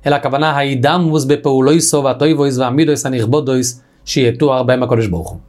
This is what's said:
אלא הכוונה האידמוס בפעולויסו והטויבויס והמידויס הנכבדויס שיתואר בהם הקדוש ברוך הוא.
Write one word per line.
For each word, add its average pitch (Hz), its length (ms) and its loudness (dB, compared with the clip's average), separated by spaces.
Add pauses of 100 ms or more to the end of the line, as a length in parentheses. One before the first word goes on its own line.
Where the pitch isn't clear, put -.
אלא 143 80 2
הכוונה 139 360 -2
האידמוס 143 720 0
בפעולויסו 143 800 2
והטויבויס 139 540 0
והמידויס 139 480 0
הנכבדויס 127 760 -2 (220)
שיתואר 127 580 0
בהם 127 200 0
הקדוש 117 240 0
ברוך 85 240 -6
הוא. - 80 -14 (100)